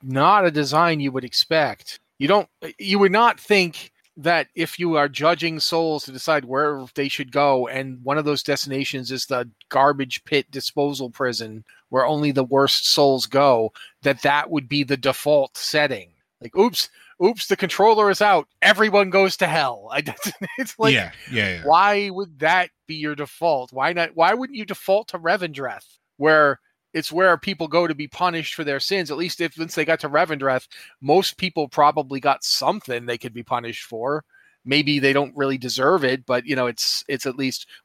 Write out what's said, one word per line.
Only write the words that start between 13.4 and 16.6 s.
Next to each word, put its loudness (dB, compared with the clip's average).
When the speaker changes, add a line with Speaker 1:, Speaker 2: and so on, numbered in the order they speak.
Speaker 1:
that 0
that 0
would -4
be -2
the -2
default 0
setting. -2
Like, -14
oops, 2